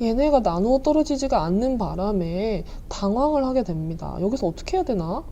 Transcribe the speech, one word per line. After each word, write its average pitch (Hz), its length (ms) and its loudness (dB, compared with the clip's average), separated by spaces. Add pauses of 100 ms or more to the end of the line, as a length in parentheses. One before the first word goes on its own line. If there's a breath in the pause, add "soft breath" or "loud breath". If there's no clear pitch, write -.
얘네가 262 380 4
나누어 208 400 2
떨어지지가 277 640 2
않는 226 340 2
바람에 185 840 -2 (240 loud breath)
당황을 262 580 0
하게 262 180 0
됩니다. 160 580 -6
여기서 208 260 0
어떻게 165 300 -4
해야 370 80 0
되나? 202 460 -2